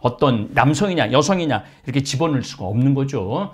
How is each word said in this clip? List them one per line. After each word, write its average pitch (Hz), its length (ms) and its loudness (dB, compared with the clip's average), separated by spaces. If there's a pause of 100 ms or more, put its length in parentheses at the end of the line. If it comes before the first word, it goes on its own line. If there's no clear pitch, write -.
어떤 120 500 0
남성이냐 147 600 2
여성이냐 156 520 0 (220)
이렇게 135 160 -2
집어넣을 139 400 -2
수가 - 240 -12
없는 123 260 2
거죠. 135 600 -4